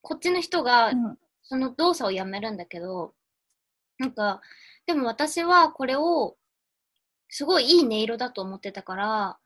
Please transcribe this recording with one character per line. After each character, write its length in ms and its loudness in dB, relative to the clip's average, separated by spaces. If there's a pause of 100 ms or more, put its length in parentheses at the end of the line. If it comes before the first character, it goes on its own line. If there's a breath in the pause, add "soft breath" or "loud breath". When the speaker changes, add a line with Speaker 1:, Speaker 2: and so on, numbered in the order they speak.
Speaker 1:
こ 140 -8
っ 40 -12
ち 120 -2
の 100 0
人 220 -2
が、 260 4
Speaker 2:
う 60 0
ん。 240 -2 (240)
Speaker 1:
そ 140 -8
の 140 0
動 220 2
作 160 -2
を 40 -2
や 120 -4
め 160 -8
る 100 -6
ん 60 -8
だ 80 -10
け 160 -14
ど、 340 -8 (840)
な 80 -4
ん 60 -6
か、 280 -2 (460 loud breath)
「で 80 0
も 120 0
私 380 -2
は 260 8
こ 140 -8
れ 120 -2
を、 420 0 (960)
す 80 -6
ご 140 2
い 60 2
い 160 6
い 40 4
音 100 -2
色 220 -2
だ 140 -6
と 120 -10
思 140 -10
っ 40 -18
て 100 -10
た 140 -14
か 100 -10
ら 520 -4